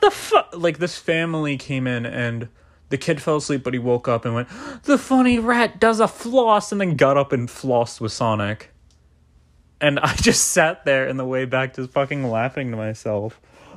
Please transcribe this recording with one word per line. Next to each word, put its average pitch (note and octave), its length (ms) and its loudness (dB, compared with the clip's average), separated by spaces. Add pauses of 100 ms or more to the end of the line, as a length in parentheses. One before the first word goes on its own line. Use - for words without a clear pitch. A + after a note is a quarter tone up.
the G4+ 100 6
fu-," - 460 -2
like, E3 220 0
this E3+ 180 -4
family D#3+ 580 -2
came C3 320 -4
in A#2+ 180 -4
and A#2 440 -6 (400)
the C#3 80 -2
kid D3+ 240 -2
fell D3+ 160 0
asleep, C#3+ 260 -4
but B2 100 -4
he B2+ 60 -4
woke A#2+ 280 -2
up A#2 180 -2
and A#2 80 -2
went, A#2+ 140 -4 (360)
"The C#4+ 140 4
funny B3 420 2
rat A3+ 400 0
does A3 200 4
a G#3+ 80 4
floss," A#3 640 2
and G3+ 100 -2
then F3+ 140 0
got C#3 220 4
up C#3 140 0
and A#2+ 160 -2
flossed A#2+ 540 -2
with A2 100 -4
Sonic. G#2+ 600 -2 (1080)
And C#3+ 200 2
I D3 140 0
<laughs> - 20 -6
just - 320 2
sat E3+ 380 2
there C3+ 220 2
in C3 100 -4
the C3 80 -4
way C3 200 -2
back B2+ 300 -2
just B2+ 160 -8
fucking C#3 380 -2
laughing B2 420 -2
to A2+ 60 -6
myself. G#2+ 640 -6 (380)